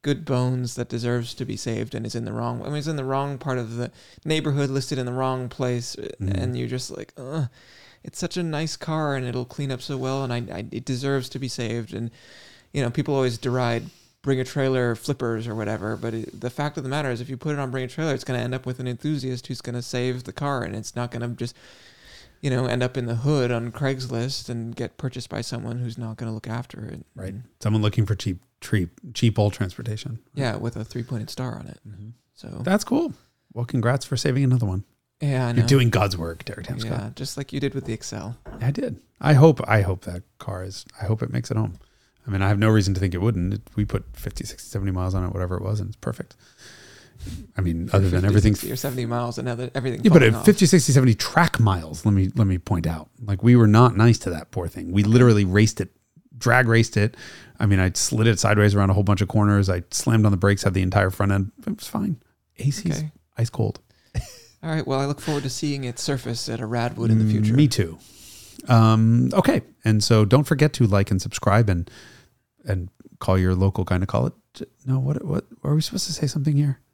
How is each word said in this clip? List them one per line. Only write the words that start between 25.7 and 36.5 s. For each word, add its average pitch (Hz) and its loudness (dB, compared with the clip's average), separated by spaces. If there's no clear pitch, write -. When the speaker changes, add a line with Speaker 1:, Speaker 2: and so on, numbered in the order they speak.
Speaker 1:
who's 117 -6
not 113 -8
gonna 113 -8
look 107 -10
after 113 -10
it. - -14
Speaker 2:
Right. 95 -10
Speaker 1:
And 113 -12
Speaker 2:
Someone 107 2
looking 107 2
for 101 0
cheap, 92 -6
cheap, 92 -2
cheap 113 2
old 104 2
transportation. 107 -8
Speaker 1:
Yeah, 113 -4
with 117 -6
a 107 -8
three-pointed 117 -8
star 127 -8
on - -14
it. - -18
Speaker 2:
Mm-hmm. 104 -16
Speaker 1:
So - -14
Speaker 2:
That's 196 0
cool. 302 0
Well, 120 -4
congrats 120 0
for 139 -4
saving 139 0
another 123 4
one. 95 -2
Speaker 1:
Yeah, 131 0
I 120 -2
Speaker 2:
You're 120 4
Speaker 1:
know. 117 2
Speaker 2:
doing 127 6
God's 101 2
work, 82 -8
Derek - -12